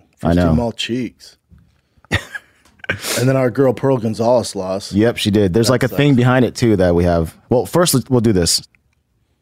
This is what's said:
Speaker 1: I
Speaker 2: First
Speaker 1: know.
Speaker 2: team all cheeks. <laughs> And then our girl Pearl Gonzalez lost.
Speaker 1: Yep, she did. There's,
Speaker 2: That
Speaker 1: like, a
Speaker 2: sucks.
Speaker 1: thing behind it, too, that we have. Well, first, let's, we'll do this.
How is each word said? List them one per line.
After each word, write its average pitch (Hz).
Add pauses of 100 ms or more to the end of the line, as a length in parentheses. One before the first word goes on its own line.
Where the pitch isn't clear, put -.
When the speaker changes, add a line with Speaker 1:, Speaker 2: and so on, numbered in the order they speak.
(220)
Speaker 1:
I -
Speaker 2:
First 85
Speaker 1:
know. 87
Speaker 2:
team 78
all 117
cheeks. - (760)
<laughs> - (1000)
And 123
then 135
our 131
girl 131
Pearl 135
Gonzalez 113
lost. 95
Speaker 1:
Yep, 110
she -
did. 101
There's, 113
Speaker 2:
That 127
Speaker 1:
like, 123
a 123
Speaker 2:
sucks. -
Speaker 1:
thing 143
behind 123
it, -
too, 110
that 87
we 87
have. 85 (120)
Well, 113
first, 170
let's, 127
we'll 123
do 113
this. 90 (760)